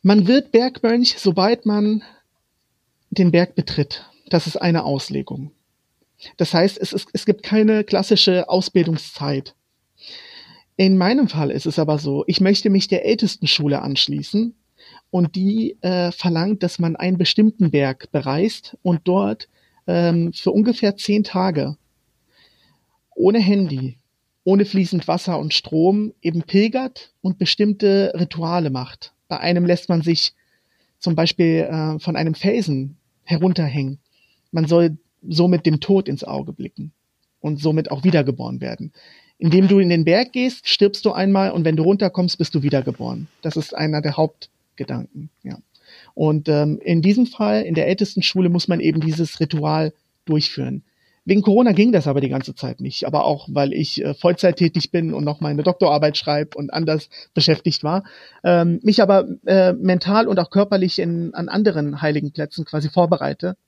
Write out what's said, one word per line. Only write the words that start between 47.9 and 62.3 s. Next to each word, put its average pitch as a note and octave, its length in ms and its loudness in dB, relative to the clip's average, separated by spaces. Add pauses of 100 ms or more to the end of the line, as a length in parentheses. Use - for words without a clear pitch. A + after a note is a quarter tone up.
Schule, F#3 280 0
muss F3 180 0
man E3+ 120 0
eben D#3+ 200 0
dieses D#3+ 400 -4
Ritual D3+ 540 -2 (320)
durchführen. C#3 580 -4 (460)
Wegen G3 140 4
Corona G#3+ 300 4
ging G#3 180 4
das E3 160 2
aber C#3+ 140 0
die C3+ 80 -2
ganze C3+ 260 -6
Zeit B2 240 -10
nicht, C3 260 -8
aber D3 180 0
auch, D3 280 -2
weil C#3 200 0
ich, D3 320 -4
äh, C#3+ 120 -4
Vollzeit F3 420 2
tätig E3 320 0
bin E3 240 -2
und D3 100 -4
noch D3 180 -4
meine D3 200 -2
Doktorarbeit D3+ 560 2
schreibe D3+ 400 -4
und C#3+ 160 -8
anders D#3 340 -2 (280)
beschäftigt D#3+ 480 0
war, F3+ 200 -2 (400)
ähm, E3+ 380 2
mich G#3 180 2
aber, G3 280 4 (180)
äh, F#3 280 4
mental F#3 540 0
und G3 120 0
auch E3 100 -2
körperlich G3 480 0
in, E3+ 380 -4
an E3+ 120 -6
anderen D#3 540 0
heiligen D3+ 300 -2